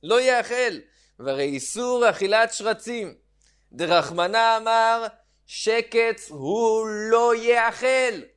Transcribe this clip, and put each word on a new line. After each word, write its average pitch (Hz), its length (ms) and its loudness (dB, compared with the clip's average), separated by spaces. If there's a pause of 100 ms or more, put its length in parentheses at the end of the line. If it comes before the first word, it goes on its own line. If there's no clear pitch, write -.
לא 208 180 2
יאכל. 240 580 0 (400)
"והרי 135 260 -4
איסור 233 640 0
אכילת 214 420 0
שרצים, 220 640 -6 (580)
דרחמנא 175 840 2
אמר, 226 500 0 (400)
שקץ - 840 -2
הוא 220 560 -2
לא 226 500 2
יאכל". 233 840 0 (160)